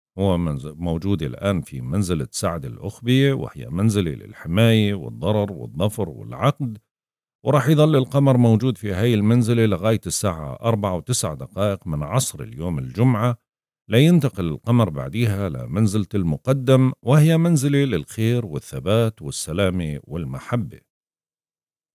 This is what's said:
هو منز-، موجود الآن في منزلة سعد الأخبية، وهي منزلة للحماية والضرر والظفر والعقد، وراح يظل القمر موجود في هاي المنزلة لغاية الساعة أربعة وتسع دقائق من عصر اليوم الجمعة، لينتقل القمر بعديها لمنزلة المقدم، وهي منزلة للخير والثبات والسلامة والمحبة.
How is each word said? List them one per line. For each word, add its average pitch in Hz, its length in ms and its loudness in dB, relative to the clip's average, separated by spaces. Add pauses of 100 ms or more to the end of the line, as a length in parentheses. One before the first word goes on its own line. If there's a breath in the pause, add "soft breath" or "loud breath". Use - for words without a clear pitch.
(180)
هو 95 200 2
منز-، 76 280 -4
موجود 82 560 -4
الآن 80 380 -2
في 69 200 -12
منزلة 78 500 -2
سعد 85 340 -4
الأخبية، 120 680 0
وهي 67 360 -8
منزلة 98 420 0
للحماية 101 840 2
والضرر 92 580 -2
والظفر 82 560 -4
والعقد، 107 720 -4 (640)
وراح 131 240 2
يظل 151 280 4
القمر 135 400 4
موجود 117 420 4
في 104 140 -6
هاي 113 220 2
المنزلة 113 520 4
لغاية 104 400 0
الساعة 80 560 -4
أربعة 104 320 0
وتسع 87 400 -4
دقائق 95 520 -4
من 73 160 -4
عصر 80 400 -4
اليوم 73 360 -6
الجمعة، 113 600 0 (500)
لينتقل 135 560 4
القمر 104 460 0
بعديها 95 580 -4
لمنزلة 90 640 -2
المقدم، 127 800 2 (100)
وهي 151 360 4
منزلة 143 460 2
للخير 113 600 -2
والثبات 87 760 -2
والسلامة 80 840 -4
والمحبة. 76 880 -8 (1040)